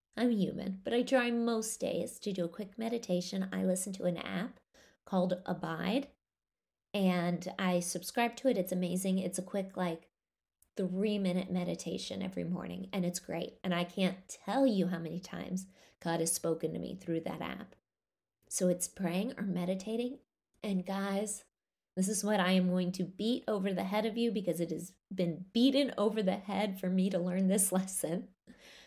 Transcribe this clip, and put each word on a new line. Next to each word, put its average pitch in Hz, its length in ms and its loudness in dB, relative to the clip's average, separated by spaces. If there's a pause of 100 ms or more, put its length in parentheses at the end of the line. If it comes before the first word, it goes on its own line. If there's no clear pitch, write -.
(180)
I'm 240 140 4
human, 190 520 0
but - 100 -2
I 240 80 4
try 247 300 2
most 233 480 0
days - 400 -2
to 208 140 -4
do 180 120 -2
a 170 40 -2
quick 202 280 -12
meditation. 190 760 -2
I 185 120 -2
listen 185 300 0
to 190 120 -4
an 175 120 0
app 190 420 -4 (460)
called 180 400 2
Abide, 180 640 -2 (840)
and 180 640 2
I 180 220 4
subscribe 233 580 -2
to 269 120 0
it. 214 80 4
It's 185 140 0
amazing. 185 460 0
It's 180 220 -2
a 180 40 -2
quick, 190 320 -4
like, 170 340 -4 (680)
three-minute 190 760 0
meditation 180 720 -4
every 185 220 -4
morning, 180 480 -6
and 180 140 0
it's 175 140 -2
great. - 440 -6
And 180 100 0
I 170 120 0
can't 185 420 -2
tell 262 400 2
you 190 200 4
how 175 120 -2
many 165 200 -6
times 185 480 -6 (340)
God 165 180 0
has 165 120 0
spoken 160 420 0
to 170 60 -4
me - 160 -6
through 165 260 -2
that 165 200 -6
app. - 340 -8 (760)
So - 180 2
it's 175 200 2
praying 190 500 -2
or - 60 -4
meditating. 196 760 -2 (460)
And 190 200 0
guys, 196 580 -2 (540)
this 185 100 4
is 196 160 0
what 208 160 4
I 180 140 4
am 180 160 6
going 180 240 2
to 185 100 -2
beat 226 460 -2
over 196 240 0
the 185 100 0
head 208 220 0
of 220 100 -2
you 233 160 2
because 180 300 0
it 170 100 0
has 165 220 -6 (200)
been 175 380 0
beaten 262 460 6
over 220 260 2
the 185 140 2
head 196 420 -2
for 185 100 -2
me 185 200 4
to 185 100 2
learn 180 280 2
this 190 240 4
<laughs> - 20 0
lesson. 185 560 -2 (580)